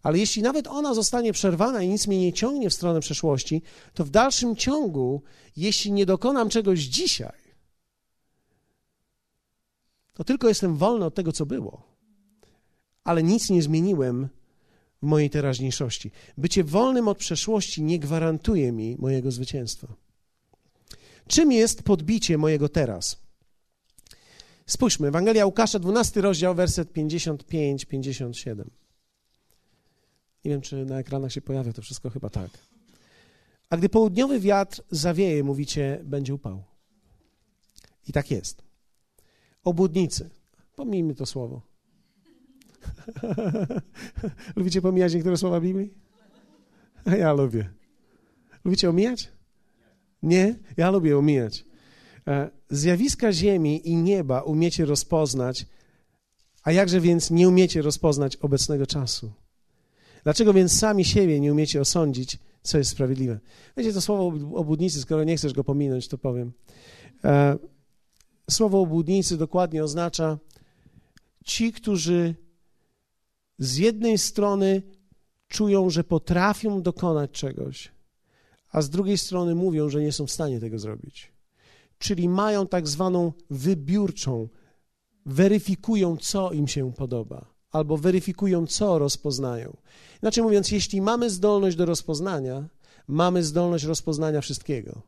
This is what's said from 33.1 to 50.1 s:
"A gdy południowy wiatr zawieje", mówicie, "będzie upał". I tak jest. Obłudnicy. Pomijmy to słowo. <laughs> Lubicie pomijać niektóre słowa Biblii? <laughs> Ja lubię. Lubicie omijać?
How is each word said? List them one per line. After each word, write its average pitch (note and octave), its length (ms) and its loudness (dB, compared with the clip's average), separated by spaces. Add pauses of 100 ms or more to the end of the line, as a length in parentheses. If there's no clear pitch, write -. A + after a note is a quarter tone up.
"A E3+ 80 0
gdy F3 120 2
południowy A3+ 500 2
wiatr G3 520 0
zawieje", E3 520 0
mówicie, C#3 600 -4
"będzie C#3 300 -6
upał". G2 300 -10 (1400)
I C#3+ 40 -12
tak C#3+ 200 -2
jest. - 320 -6 (1000)
Obłudnicy. F3 640 0 (460)
Pomijmy F#3 400 -4
to C3 100 -8
słowo. B2 360 -10 (1700)
<laughs> - 1200 -6
Lubicie F#3 260 -2
pomijać F3+ 320 2
niektóre F3 240 0
słowa F3 240 0
Biblii? F#3+ 320 -4 (1120)
<laughs> G3 140 2
Ja D#3+ 140 4
lubię. A2+ 360 0 (960)
Lubicie F#3 240 2
omijać? G#3+ 420 0 (920)